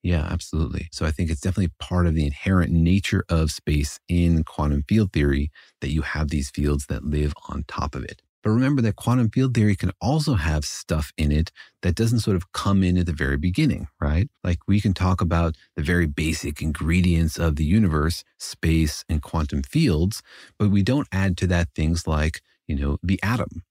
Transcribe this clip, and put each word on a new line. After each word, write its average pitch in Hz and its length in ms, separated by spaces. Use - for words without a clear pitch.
Yeah, 85 280
absolutely. 78 640
So - 140
I 78 40
think 80 200
it's 80 100
definitely 92 380
part 90 280
of 80 80
the 78 120
inherent 87 440
nature 87 600
of 80 200
space - 480
in 85 360
quantum 73 420
field 104 260
theory 71 380
that 71 100
you 78 120
have 78 260
these 71 220
fields 71 360
that - 180
live 73 280
on 73 180
top - 280
of 65 100
it. - 160
But 107 80
remember 131 320
that 107 140
quantum 117 340
field 131 240
theory 107 220
can 92 240
also 143 340
have 78 300
stuff - 520
in 76 140
it 76 220
that 90 120
doesn't 117 260
sort 101 160
of - 160
come 98 300
in 90 160
at 87 80
the 85 60
very 69 240
beginning, 87 500
right? 78 280
Like, 87 240
we 101 140
can 98 140
talk 92 260
about 85 340
the 78 60
very 87 240
basic 76 540
ingredients 82 760
of 82 160
the 76 100
universe, 80 600
space, 80 680
and 78 140
quantum 76 400
fields, 98 600
but 104 120
we 101 120
don't 131 300
add 98 240
to 92 120
that 87 280
things 82 320
like, 76 340
you 78 80
know, 69 280
the 90 200
atom 110 480